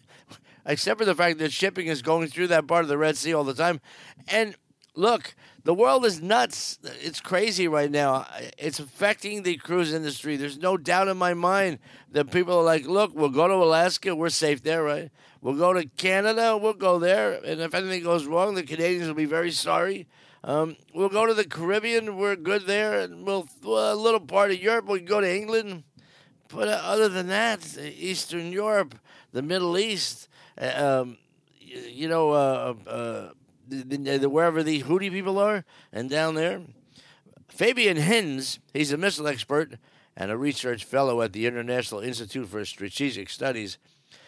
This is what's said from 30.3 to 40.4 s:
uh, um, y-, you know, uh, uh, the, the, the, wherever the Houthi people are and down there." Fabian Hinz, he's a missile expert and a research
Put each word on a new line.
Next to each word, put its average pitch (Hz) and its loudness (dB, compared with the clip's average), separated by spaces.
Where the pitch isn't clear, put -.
uh, 131 0
um, 123 -10
y-, 127 -16
you 135 -6
know, 160 2
uh, 135 2
uh, 113 -8
the, 135 -8
the, 139 -2
the, 139 2
wherever 160 4
the 151 0
Houthi 185 0
people 190 -2
are 202 0
and 120 -6
down 156 0
there." 175 -2
Fabian 220 2
Hinz, 151 0
he's 143 0
a 147 0
missile 156 0
expert 147 -2
and 98 -4
a 110 -4
research 127 -4